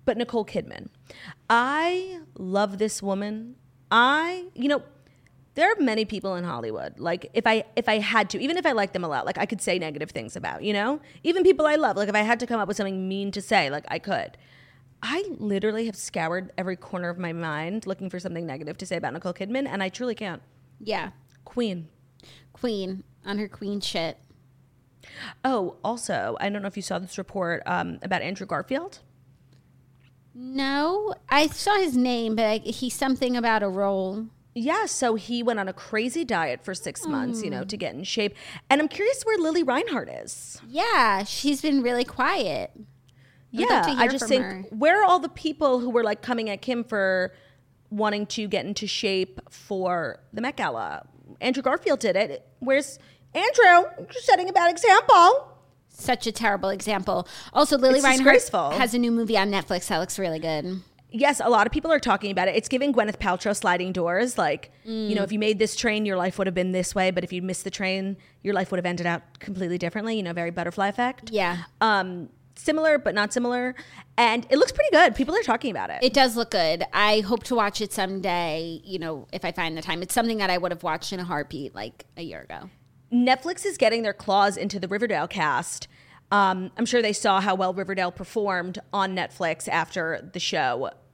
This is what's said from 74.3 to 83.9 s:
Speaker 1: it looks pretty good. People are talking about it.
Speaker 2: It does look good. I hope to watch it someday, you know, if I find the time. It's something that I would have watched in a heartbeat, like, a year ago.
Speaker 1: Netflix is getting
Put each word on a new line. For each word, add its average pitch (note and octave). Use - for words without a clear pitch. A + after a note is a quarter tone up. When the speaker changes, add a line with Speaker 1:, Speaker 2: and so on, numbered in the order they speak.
Speaker 1:
it C#4
looks -
pretty D5
good. D#4
People C#4
are A4+
talking A3+
about F#2+
it. D2+
Speaker 2:
It B3
does B3+
look A#3
good. E3+
I G#3+
hope G#3+
to B3
watch G#3
it G3+
someday, F3
you F#3
know, D#3+
if G3
I F3
find E3
the D#3+
time. E3+
It's F#3
something A3+
that G3
I F3+
would F3
have E3+
watched E3+
in F#3
a F3+
heartbeat, D3
like, G#2+
a E3
year F2+
ago. -
Speaker 1:
Netflix B3+
is F#4
getting A#3